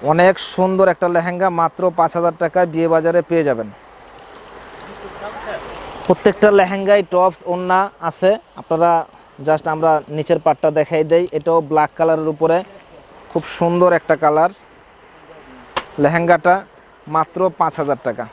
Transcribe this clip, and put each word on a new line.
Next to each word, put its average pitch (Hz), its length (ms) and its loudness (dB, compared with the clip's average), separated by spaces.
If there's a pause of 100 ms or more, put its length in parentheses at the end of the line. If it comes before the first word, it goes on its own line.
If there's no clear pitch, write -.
অনেক 175 360 4
সুন্দর 190 500 0
একটা 175 200 0
লেহেঙ্গা, 175 420 0
মাত্র 170 460 -2
পাঁচ 165 180 0
হাজার 170 240 0
টাকায় 175 280 0
বিয়ে 165 220 -2
বাজারে 165 340 2
পেয়ে 165 220 0
যাবেন। 113 260 -2 (2250)
প্রত্যেকটা 208 440 2
লেহেঙ্গায় 196 520 2
টপস 185 440 0
ওড়না 180 440 -2 (100)
আছে, 185 380 0 (180)
আপনারা 165 500 0 (380)
just 156 260 0
আমরা 156 380 0
নিচের 151 300 -2
পাটটা 156 320 0
দেখাই 156 340 0
দেই। 165 280 2
এটাও 165 280 0
ব্ল্যাক 151 360 0
কালারের 160 320 0
উপরে, 160 340 0 (680)
খুব 160 120 -4
সুন্দর 175 480 0
একটা 160 240 0
কালার। 156 340 2 (1500)
লেহেঙ্গাটা 170 680 2 (440)
মাত্র 160 500 -2
পাঁচ 160 180 -2
হাজার 143 280 -2
টাকা 120 280 -6